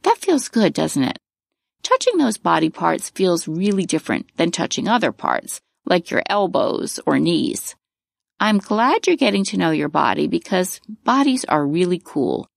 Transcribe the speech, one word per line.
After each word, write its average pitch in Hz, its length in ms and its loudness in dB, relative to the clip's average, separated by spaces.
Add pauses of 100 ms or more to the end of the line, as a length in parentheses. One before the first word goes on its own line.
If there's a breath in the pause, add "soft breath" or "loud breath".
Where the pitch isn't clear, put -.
That 427 140 4
feels 320 300 0
good, 214 260 2
doesn't 156 300 0
it? - 160 -4 (640)
Touching 494 340 2
those 247 200 2
body 160 320 2
parts - 400 -2
feels 180 380 0
really 185 380 0
different 139 400 -4 (120)
than 170 140 0
touching - 360 -4
other 220 240 2
parts, - 500 -4 (240)
like 175 240 0
your - 180 -2
elbows - 800 -2
or - 140 2
knees. - 560 -2 (640)
I'm 208 180 2
glad 240 480 0
you're 359 100 4
getting 202 300 0
to 196 120 -4
know 170 120 2
your 151 200 -2
body 147 380 0
because 180 520 -2 (240)
bodies 262 420 2
are 147 200 0
really 175 380 0
cool. - 540 -2